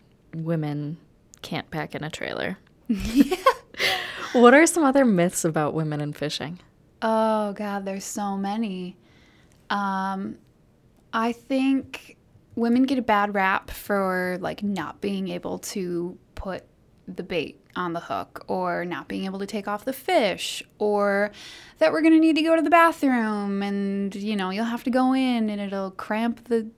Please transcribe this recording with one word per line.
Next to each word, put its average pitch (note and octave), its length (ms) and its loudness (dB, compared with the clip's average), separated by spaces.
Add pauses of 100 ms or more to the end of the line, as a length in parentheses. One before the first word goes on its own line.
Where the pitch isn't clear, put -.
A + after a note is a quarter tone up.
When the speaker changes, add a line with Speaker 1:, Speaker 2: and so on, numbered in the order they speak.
(340)
Speaker 1:
women D#3 600 -4 (460)
can't - 280 -10
pack D#3+ 240 -8
in C#3+ 80 -8
a D3+ 80 -8
trailer. - 520 -8
Speaker 2:
<laughs> - 260 -20
Yeah. A3+ 480 2 (960)
Speaker 1:
What B3 220 10
are D#4 100 10
some D#4+ 200 2
other C4+ 200 6
myths F#3 400 2
about D#3 300 0
women D3+ 260 -2
and D3 160 -6
fishing? D#3 440 -8 (420)
Speaker 2:
Oh, A3 500 0
God, G3+ 320 -6
there's G3 200 -8
so G3+ 320 -6
many. G3 600 -4 (760)
Um, G3 680 -4 (760)
I A3+ 200 0
think C4+ 840 -2 (380)
women A#3 300 4
get C4+ 120 0
a B3 60 0
bad G#3 320 2
rap F#3+ 360 0
for, F#3 680 -2
like, D#3+ 220 -6
not F#3+ 380 -4
being G3 280 -4
able F3+ 300 -6
to F3 580 -6 (200)
put - 280 -8 (440)
the F3+ 160 -10
bait F3 360 -6 (140)
on F3 180 -4
the E3+ 80 -4
hook - 460 -8
or F3+ 380 -2
not E3 240 -8
being F#3+ 160 -6
able F#3+ 160 -6
to G3 60 -6
take G3+ 200 -6
off G#3 180 -6
the C4 80 -4
fish C4 680 0 (160)
or G3+ 540 0 (460)
that D#4 140 4
we're D#4 100 0
gonna D#4+ 160 8
need D#4+ 180 6
to D#4 60 2
go E4 120 4
to E4 80 4
the D#4 80 2
bathroom A#3 920 4
and, G3 500 -2
you G#3 220 -4
know, F#3 140 -2
you'll G3+ 140 -2
have A#3 200 -4
to B3 60 -2
go C4 220 4
in B3 380 2
and G#3 100 -4
it'll G3 300 -4
cramp A3+ 540 -4
the, A3+ 340 0